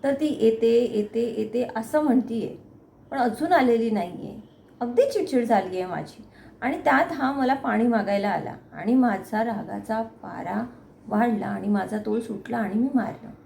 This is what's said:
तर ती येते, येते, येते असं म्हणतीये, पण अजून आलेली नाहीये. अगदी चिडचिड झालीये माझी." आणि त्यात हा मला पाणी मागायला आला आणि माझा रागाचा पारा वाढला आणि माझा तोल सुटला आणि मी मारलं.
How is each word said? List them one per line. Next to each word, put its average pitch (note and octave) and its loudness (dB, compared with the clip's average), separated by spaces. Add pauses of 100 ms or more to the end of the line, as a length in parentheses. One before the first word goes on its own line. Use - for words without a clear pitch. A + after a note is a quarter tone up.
तर C#4 2
ती D4 -2
येते, A3+ 4
येते, A3+ -2
येते A3+ -2
असं A3+ 0
म्हणतीये, A#3 0 (540)
पण - -4
अजून A#3+ 0
आलेली A#3 4
नाहीये. G3+ -6 (400)
अगदी A#3+ 2
चिडचिड D#4+ 2
झालीये F#3 0
माझी." D#3 -10 (360)
आणि D4+ -2
त्यात C#4+ 4
हा C4+ -2
मला C4+ 2
पाणी A#3+ 0
मागायला G3+ 2
आला E3 -4 (160)
आणि G#3 0
माझा A3+ 2
रागाचा G#3+ -4
पारा F3+ -8 (400)
वाढला G#3+ 2
आणि G3 -4
माझा G#3 0
तोल A3 0
सुटला A3+ -8
आणि G3+ -2
मी A#3+ 2
मारलं. - -2 (160)